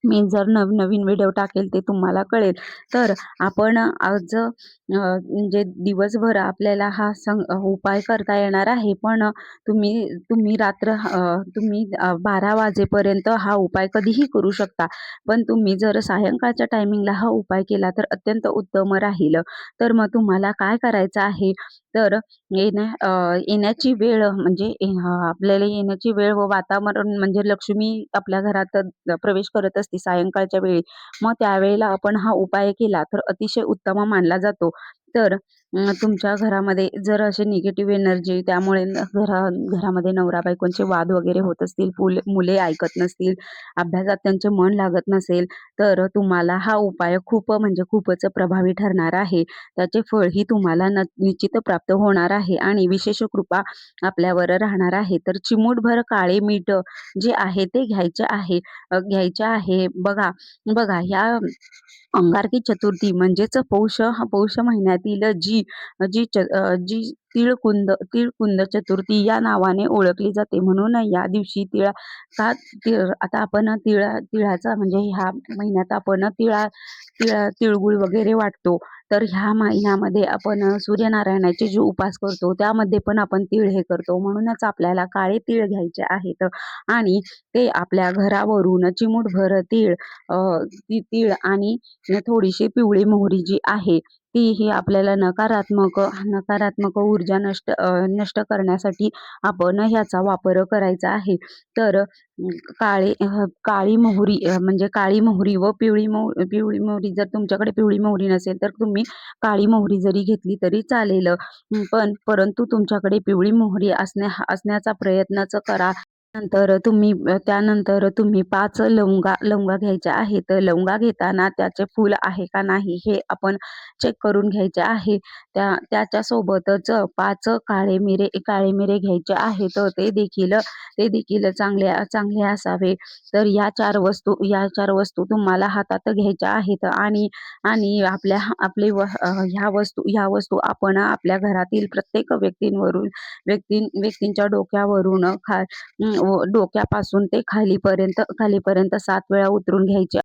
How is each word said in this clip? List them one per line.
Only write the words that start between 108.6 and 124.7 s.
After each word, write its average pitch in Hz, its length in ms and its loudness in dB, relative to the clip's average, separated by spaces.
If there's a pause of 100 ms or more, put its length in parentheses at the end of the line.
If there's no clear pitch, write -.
तर 202 80 0
तुम्ही 214 320 -2 (400)
काळी 208 240 2
मोहरी 202 340 2
जरी 196 220 0
घेतली 196 400 -2
तरी 190 200 0
चालेल. 196 460 0
अं, 202 540 -4 (100)
पण 214 200 2 (140)
परंतु 208 380 0
तुमच्याकडे 208 540 0
पिवळी 196 320 2
मोहरी 208 400 2
असण्या-, 196 580 -4
असण्याचा 208 440 -2
प्रयत्नच 196 640 -2 (120)
करा. 185 240 0 (420)
नंतर 196 440 2
तुम्ही, 208 340 4
अ, 185 240 0 (100)
त्यानंतर 202 640 2
तुम्ही 208 340 2
पाच 196 380 -2
लवंगा, 196 640 4
लवंगा 202 340 0
घ्यायच्या 190 380 -2
आहेत. 202 380 0
लवंगा 190 440 2
घेताना 190 520 0
त्याचे 196 360 -2
फूल 202 280 0 (100)
आहे 185 220 -4
का 196 180 -4
नाही 196 340 -2 (100)
हे 202 220 0
आपण 196 280 -2 (460)
चेक 233 180 0
करून 208 280 2
घ्यायचे 190 320 0